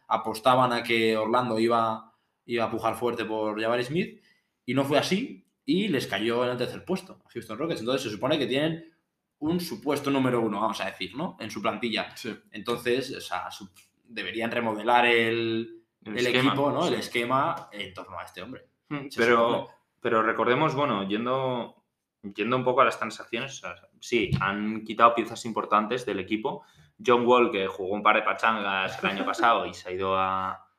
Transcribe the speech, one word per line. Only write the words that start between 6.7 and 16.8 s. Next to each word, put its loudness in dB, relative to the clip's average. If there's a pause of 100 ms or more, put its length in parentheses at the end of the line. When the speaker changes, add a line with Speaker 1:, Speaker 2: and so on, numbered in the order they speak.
Speaker 1:
puesto -6
a -20
Houston -12
Rockets. -4
Entonces -2
se -6
supone 0
que 0
tienen -2 (460)
un 0
supuesto -2
número 2
uno, 0
vamos -2
a -2
decir, -8
¿no? -8
En -10
su -8
plantilla. -4
Speaker 2:
Sí. -10 (140)
Speaker 1:
Entonces, -2
o -10
sea, -8
su-, -16 (340)
deberían -6
remodelar 2
el, 2 (220)
Speaker 3:
El -6
Speaker 1:
el 0
Speaker 3:
esquema, 4
Speaker 1:
equipo, 2
¿no? 0